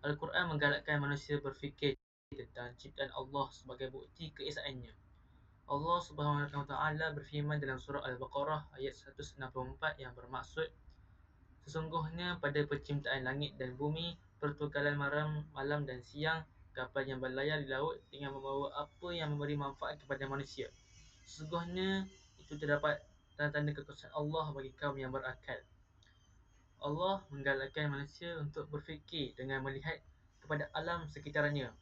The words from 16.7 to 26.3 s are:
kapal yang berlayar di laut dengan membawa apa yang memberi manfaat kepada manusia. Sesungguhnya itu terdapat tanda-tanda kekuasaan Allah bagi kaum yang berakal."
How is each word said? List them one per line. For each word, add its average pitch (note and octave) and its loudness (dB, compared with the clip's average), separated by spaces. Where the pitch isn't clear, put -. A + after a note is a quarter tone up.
kapal C3 0
yang C3 -2
berlayar C#3 2
di C3+ -2
laut C#3 0
dengan C#3 -6
membawa C#3 0
apa E3+ -4
yang D#3 0
memberi D3 0
manfaat C#3+ -4
kepada C3+ -2
manusia. C#3 -4
Sesungguhnya F3 0
itu - -10
terdapat D3 4
tanda-tanda D3 4
kekuasaan D3 -8
Allah D3+ 2
bagi C3+ -6
kaum C#3 0
yang C3 -2
berakal." B2+ -4